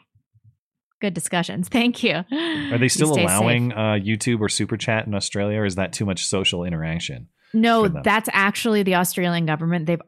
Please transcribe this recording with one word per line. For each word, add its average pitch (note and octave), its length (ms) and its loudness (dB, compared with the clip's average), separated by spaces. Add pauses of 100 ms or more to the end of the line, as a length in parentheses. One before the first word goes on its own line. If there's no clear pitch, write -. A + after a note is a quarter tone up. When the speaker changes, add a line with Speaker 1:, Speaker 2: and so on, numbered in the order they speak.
(1000)
Speaker 1:
Good G3+ 120 -2
discussions. E3+ 560 -2
Thank A#3+ 340 0
you. G3+ 100 4 (180)
Speaker 2:
Are D4 460 -2
they B2+ 120 4
still D3+ 200 2
Speaker 1:
You D3+ 40 2
stay B2+ 100 4
Speaker 2:
allowing, A2+ 460 2
Speaker 1:
safe. A#2+ 80 -6
Speaker 2:
uh, A2 40 -2 (180)
YouTube G#2+ 420 0
or G#2 80 0
Super G#2+ 280 -2
Chat A2 300 -2
in G#2+ 80 -4
Australia, G#2 440 -2
or G#2+ 60 0
is F#2+ 100 -2
that F#2 180 -2
too - 120 -2
much F#2+ 200 -2
social F#2+ 400 0
interaction E2 640 -4 (260)
Speaker 1:
No, A3+ 300 4
Speaker 2:
for G3+ 60 4
them? D3+ 140 -4
Speaker 1:
that's G#3+ 300 2
actually G#3 500 2
the F#3 120 2
Australian F3 500 0
government. E3 400 0
They've E3 220 -2